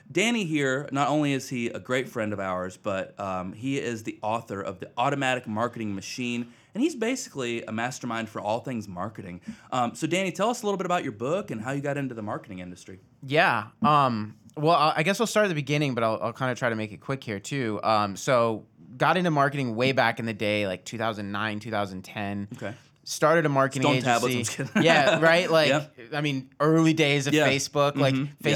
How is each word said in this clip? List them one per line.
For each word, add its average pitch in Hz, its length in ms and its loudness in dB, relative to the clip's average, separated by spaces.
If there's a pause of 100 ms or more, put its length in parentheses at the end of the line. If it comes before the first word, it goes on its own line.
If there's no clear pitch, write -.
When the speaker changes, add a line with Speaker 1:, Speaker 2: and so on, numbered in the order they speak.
Speaker 1:
Danny 208 360 0
here, 139 480 0
not 139 160 2
only 147 240 2
is 135 160 -4
he 120 180 -4
a 110 120 -6
great 123 280 -2
friend 107 240 -4
of 98 80 -6
ours, 92 380 -4
but, 95 420 -6
um, 92 320 -6
he 131 260 -6
is 117 260 -6
the 117 180 -10
author 107 400 -4
of 90 180 -8
The - 180 -12
Automatic 131 500 0
Marketing 113 460 -2
Machine, 120 540 -6 (260)
and 214 80 -2
he's 330 140 0
basically 151 680 -4
a 110 100 -8
mastermind 113 560 -4
for 110 100 -10
all 107 220 -2
things 113 260 -8
marketing. 90 540 -10 (320)
Um, 120 200 0
so 156 140 -6
Danny, 180 240 0
tell 208 180 -2
us 240 140 -4
a - 20 -2
little 202 120 0
bit 185 80 -4
about 175 180 0
your 135 80 -6
book 135 400 -4
and 110 100 -8
how 123 100 -6
you 143 100 -4
got 143 160 -4
into 131 180 -6
the 113 60 -10
marketing 107 380 -10
industry. 90 400 -16 (240)
Speaker 2:
Yeah. 139 420 2 (160)
Um, 123 540 2 (200)
well, 156 200 4
I, 147 220 4
I 160 60 2
guess 190 160 0
I'll 226 80 0
start 214 180 2
at 196 40 2
the 165 60 -2
beginning, 147 380 0
but 113 120 0
I'll, 110 160 0
I'll 113 120 -4
kinda 127 220 -2
try 123 140 0
to 113 80 -2
make 107 160 -6
it - 80 -16
quick 135 200 -6
here 101 200 -6
too. 113 420 -4
Um, 104 320 2
so 117 500 0 (320)
got 160 200 4
into 180 140 2
marketing 139 440 0
way 127 160 2
back 117 280 2
in 113 60 -6
the 113 80 -4
day, 104 340 0
like, 92 180 -6
two 120 120 -10
thousand 107 360 -4
nine, 104 260 -4
two 107 120 -10
thousand 98 320 -4
ten. 101 520 -6
Speaker 1:
Okay. 107 180 -8 (300)
Speaker 2:
Started 160 420 2
a 147 40 2
marketing 135 340 2
Speaker 1:
Stone 135 180 4
tablets, 117 220 4
I'm 143 80 2
Speaker 2:
agency. 123 320 -2
Speaker 1:
just 139 100 -10
kidding. 190 100 4
<laughs> - 20 6
Speaker 2:
Yeah, 156 340 6
right? 165 320 6
Like, 156 180 6
Speaker 1:
Yeah. 147 160 2 (260)
Speaker 2:
I 147 100 -2
mean, 135 280 -2 (100)
early 160 340 6
days 143 340 4
of 147 80 4
Speaker 1:
Yeah. 151 120 6
Speaker 2:
Facebook. 143 500 2
Like, 135 180 4
Speaker 1:
Mm-hmm. 143 320 -4
Yeah. 143 80 4